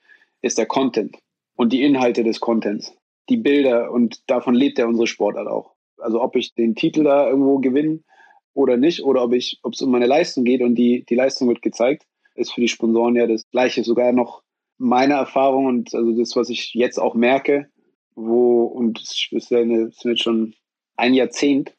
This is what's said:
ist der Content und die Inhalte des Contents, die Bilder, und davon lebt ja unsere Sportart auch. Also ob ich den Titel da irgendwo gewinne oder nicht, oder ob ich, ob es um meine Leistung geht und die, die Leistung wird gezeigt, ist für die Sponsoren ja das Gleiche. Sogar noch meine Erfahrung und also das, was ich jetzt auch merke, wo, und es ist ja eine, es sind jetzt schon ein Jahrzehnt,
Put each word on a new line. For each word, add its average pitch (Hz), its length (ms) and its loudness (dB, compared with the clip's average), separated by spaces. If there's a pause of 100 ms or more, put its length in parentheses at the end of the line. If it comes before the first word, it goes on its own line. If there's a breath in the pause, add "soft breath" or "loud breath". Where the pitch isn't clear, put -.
(420 soft breath)
ist 117 140 -2
der 110 100 0
Content - 520 -2 (380)
und 117 160 0
die 131 100 0
Inhalte 127 400 2
des 110 180 -2
Contents, 110 540 -4 (340)
die 127 80 2
Bilder, 127 540 2
und 120 400 -2
davon 123 240 0
lebt 139 240 0
ja 120 80 2
unsere 117 200 0
Sportart 104 420 -4
auch. 107 240 -8 (260)
Also 113 240 -4
ob 131 140 -2
ich - 180 -4
den 113 200 0
Titel 156 300 0
da 143 240 2
irgendwo 135 300 2
gewinne 147 420 0 (540 soft breath)
oder 127 220 2
nicht, 156 260 0
oder 127 220 2
ob 120 80 0
ich, 123 300 -2
ob 120 120 -8
es - 80 -8
um 135 80 0
meine 123 160 2
Leistung 139 380 0
geht 123 180 0
und 120 140 2
die, 120 280 2
die - 100 -4
Leistung 127 340 0
wird 117 120 0
gezeigt, 120 440 -2 (320)
ist 120 160 -6
für - 80 -6
die 117 80 2
Sponsoren 117 480 0
ja 120 100 2
das 110 240 -2
Gleiche. 123 340 -2
Sogar 120 280 0
noch - 300 -2 (360)
meine 127 360 2
Erfahrung 135 520 2
und 120 280 -2
also 117 220 0
das, 120 200 -2
was 117 120 0
ich - 260 -8
jetzt 120 240 -2
auch 113 160 0
merke, 135 540 0 (480)
wo, 120 480 2
und 113 360 -4
es - 300 -8
ist 113 200 -6
ja 120 100 2
eine, 117 280 0
es - 100 -20
sind 120 140 -4
jetzt 113 100 -2
schon 110 320 -2 (420)
ein 123 180 2
Jahrzehnt, 135 640 0